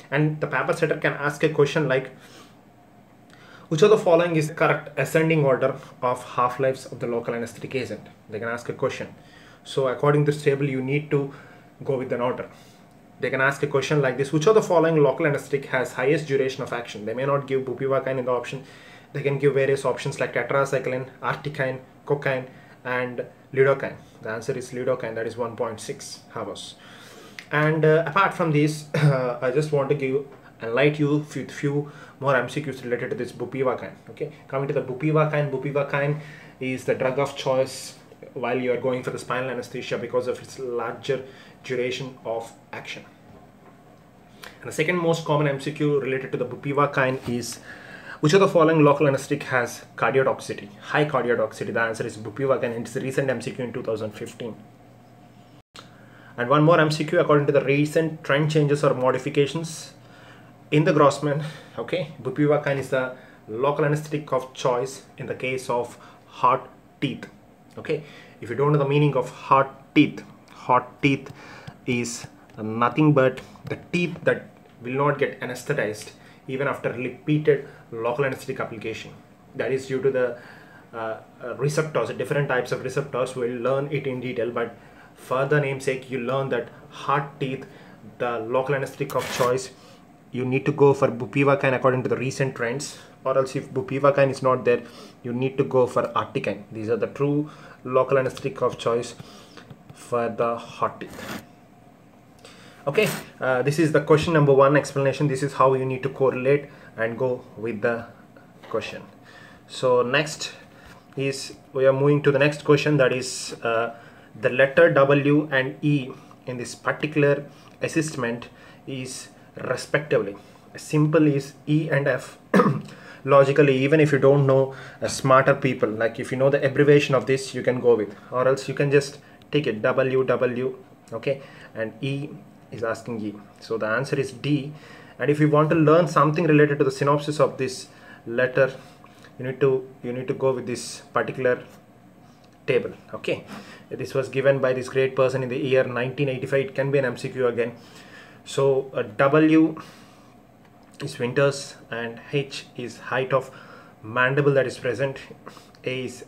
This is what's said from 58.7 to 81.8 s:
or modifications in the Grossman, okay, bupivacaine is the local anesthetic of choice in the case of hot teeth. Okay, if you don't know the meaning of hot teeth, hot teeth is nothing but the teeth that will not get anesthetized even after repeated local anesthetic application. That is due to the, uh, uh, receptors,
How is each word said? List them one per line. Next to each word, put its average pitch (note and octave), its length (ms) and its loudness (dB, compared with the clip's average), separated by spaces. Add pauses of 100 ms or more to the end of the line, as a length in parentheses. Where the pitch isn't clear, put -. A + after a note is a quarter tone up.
or C3+ 120 4
modifications C#3 1000 -2 (800)
in D3 140 4
the F#3 80 2
Grossman, D3 500 2 (340)
okay, D#3 360 -6 (100)
bupivacaine C#3+ 560 0
is C3 100 -8
the B2+ 260 -2 (320)
local C#3+ 380 0
anesthetic D3+ 480 -2
of B2+ 220 -4
choice B2 480 -2 (160)
in B2 80 -12
the A#2 80 -6
case B2+ 340 -6
of A#2+ 300 -4 (280)
hot - 440 0 (320)
teeth. B2 240 -6 (500)
Okay, - 260 -6 (380)
if G#2+ 80 -12
you A2+ 80 -6
don't C#3+ 160 4
know D3+ 60 4
the C3+ 100 2
meaning D3 260 4
of B2 160 0
hot - 640 0
teeth, - 280 4 (280)
hot - 520 0
teeth C#3 280 0 (560)
is A#2+ 400 -4 (320)
nothing A#2+ 540 2
but C3 280 4 (260)
the A2 120 -8 (140)
teeth E3+ 320 -2
that - 240 0 (340)
will B2 100 -8
not C#3 260 2
get - 240 -2
anesthetized B2 720 -6 (360)
even C3+ 200 -4
after B2 240 -4
repeated C#3 720 0 (240)
local A#2 340 -2
anesthetic C3 360 -6
application. A2 500 -8 (440)
That B2 180 -2
is C3 140 -4
due C3 160 -4
to C#3 80 4
the, B2 280 0 (540)
uh, A2 240 -6 (260)
uh, A#2 140 -8
receptors, D3 540 -2